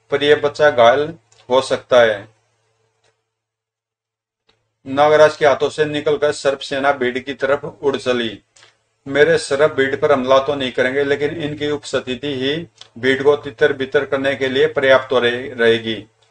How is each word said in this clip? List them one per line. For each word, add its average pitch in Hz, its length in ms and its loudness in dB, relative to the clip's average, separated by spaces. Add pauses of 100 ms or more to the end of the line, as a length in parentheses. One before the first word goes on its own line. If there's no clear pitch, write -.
(120)
पर 143 120 -2
यह 147 120 4
बच्चा 147 360 2
घायल 139 440 4 (340)
हो 127 120 2
सकता 127 400 2
है। 107 320 0 (2500)
नागराज 151 500 4
के 156 80 0
हाथों 135 240 2
से 151 160 -4
निकलकर 147 460 -2
सर्प 139 280 -4
सेना 139 320 -2
भीड़ 127 280 -4
की 135 140 -8
तरफ 139 480 -4
उड़ 135 160 -2
चली। 117 440 -4 (680)
मेरे 147 300 2
सर्प 147 360 0
भीड़ 135 220 -2
पर 147 160 0
हमला 135 280 2
तो 143 160 -2
नहीं 131 160 -6
करेंगे, 131 320 -2
लेकिन 147 400 -4
इनकी 147 280 -6
उपस्थिति 131 560 -8
ही 143 400 -6 (300)
भीड़ 131 260 0
को 147 120 4
तितर 143 380 -2
बितर 135 320 -2
करने 139 300 -4
के 135 120 -4
लिए 135 200 0
पर्याप्त 135 460 2
हो 123 60 2
रहे-, 123 400 -4
रहेगी। 113 460 0 (260)